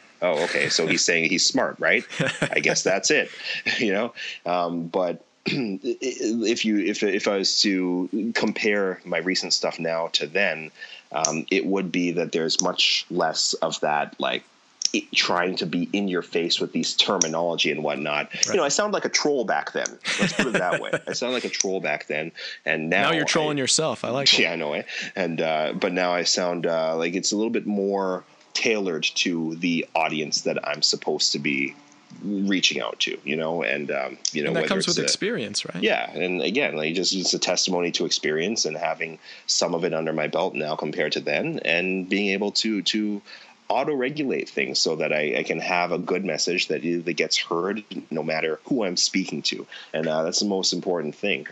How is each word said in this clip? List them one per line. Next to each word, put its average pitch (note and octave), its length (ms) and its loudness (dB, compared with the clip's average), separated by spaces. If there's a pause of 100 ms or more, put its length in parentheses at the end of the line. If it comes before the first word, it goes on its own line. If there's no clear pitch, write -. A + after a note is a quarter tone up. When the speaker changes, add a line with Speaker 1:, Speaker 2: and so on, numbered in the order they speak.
(200)
Speaker 1:
Oh, E2+ 240 2
okay, D2 240 2
so E2 180 2
he's - 180 2
<laughs> - 20 0
saying E2 240 4
he's E2 160 2
smart, G2 340 0
right? F#2 240 4 (380)
I - 180 0
guess D#3 220 2
that's - 280 2
it," D3 200 2 (240)
<laughs> - 240 -2
you A2+ 160 2
know? A2 180 -2 (320)
Um, F2 440 0
but F2 360 0 (100)
<clears throat> - 120 -8
if A#2 1200 0
you, G#2+ 140 2
if, G2+ 220 0
if G2+ 240 2
I G2+ 120 2
was - 240 2
to F#2 720 0
compare G2+ 720 0
my F2+ 120 -2
recent F2 360 0
stuff - 240 0
now E2 300 0
to - 180 0
then, D#2+ 460 0 (380)
um, D#2 400 2
it F#2+ 140 4
would F#2+ 260 0
be F2 220 2
that E2 200 -2
there's D#2+ 280 2
much - 500 2
less E2 440 0
of D#2+ 260 -2
that, D2+ 400 0
like, C2 240 -2 (480)
it, - 200 -2
trying F2+ 440 2
to G2 100 -2
be F2 260 0
in G2+ 140 2
your F2+ 160 0
face E2+ 380 0
with E2+ 120 -2
these D#2+ 220 0
terminology E2 800 2
and D2 100 -4
whatnot. D2 500 -2
Speaker 2:
Right. - 180 0
Speaker 1:
You G#3 80 2
know, D#3+ 60 2
I C#3 40 2
sound G#3 240 0
like F3 120 0
a B2+ 40 2
troll C#3+ 360 2
back D#2 280 -2
then. C#2 140 -2 (340)
Let's D#3+ 140 2
put - 120 2
it A#2+ 60 -2
that F2+ 280 2
way. - 200 -8
Speaker 2:
<laughs> - 80 -14
Speaker 1:
I A#2 60 -2
sound B2 180 -2
like B2 120 0
a G2+ 40 -2
troll F#2+ 320 0
back D2+ 260 -4
then, D#2 240 -4 (340)
and D#2+ 260 0
now G2+ 200 4
Speaker 2:
Now E3 60 2
you're D3+ 80 0
trolling D3+ 340 0
Speaker 1:
I - 20 0
Speaker 2:
yourself. C3 440 0
I A2+ 60 -2
like C3+ 220 4
it. - 60 6
Speaker 1:
Yeah, F2 140 4
I E2+ 40 -2
know, D#2 180 -2
eh? G2 80 -2 (340)
And, E2+ 240 0
uh, D#2 340 2
but F#2+ 180 0
now F2+ 220 2
I F2 80 2
sound, F2 440 0
uh, D#2+ 300 2
like E2+ 180 0
it's F#2 180 0
a G#2+ 40 0
little A2 140 2
bit A2 160 -2
more G2 560 0 (300)
tailored F#2+ 500 0 (140)
to E2 400 0
the E2 280 0 (120)
audience D#2+ 460 0
that - 240 -2
I'm D2+ 140 -4
supposed - 520 0
to D#2 80 -2
be C#2 340 0 (480)
reaching G2 580 2
out A1 200 -4
to, - 240 -2
you C#2 100 -2
know, D#2+ 300 0
and, C#2 260 -2
um, C2+ 260 -4 (160)
you D2+ 120 -2
know, D2 60 0
Speaker 2:
And E2 60 0
that E2 40 2
Speaker 1:
whether D#2 80 0
Speaker 2:
comes F#2+ 180 0
Speaker 1:
it's - 100 0
Speaker 2:
with - 20 -2
Speaker 1:
a - 40 0
Speaker 2:
experience, D3+ 640 -2
right? F2+ 160 -6
Speaker 1:
Yeah, G3 300 2
and F2+ 280 0
again, F2+ 360 0
like, D#2 180 0
just, F#2 180 0
it's F#2 220 0
a E2+ 60 0
testimony F2 500 0
to - 140 0
experience D#2+ 600 0
and D#2 120 -4
having D#2+ 420 -4 (300)
some F2 260 2
of E2+ 100 0
it E2+ 80 0
under D#2+ 200 0
my D2+ 160 0
belt D#2+ 260 0
now D2+ 220 -4
compared D2+ 380 -2
to - 60 -2
then, D#2+ 440 -2
and F#2 440 0
being G2+ 200 2
able G2 240 0
to, A2 300 0
to G#2 380 0 (480)
auto-regulate C3+ 800 0
things C#2 300 -2
so E2 180 2
that D#2 160 0
I, D2+ 260 2
I D#2+ 40 0
can D#2+ 160 -2
have F2 320 0
a F2 80 0
good F2+ 260 0
message E2+ 440 0
that, D2 140 -2
that E2+ 320 0
gets D#2+ 240 0
heard F#2+ 440 -2 (280)
no D#2+ 120 -2
matter D#2 440 -2
who A#2+ 180 0
I'm F2+ 120 -2
speaking E2+ 460 0
to. - 240 -4 (260)
And, D#2+ 140 0
uh, D#3 160 2
that's A2+ 180 0
the A2 60 2
most F#2+ 260 2
important E2+ 440 -2
thing. D2+ 360 -2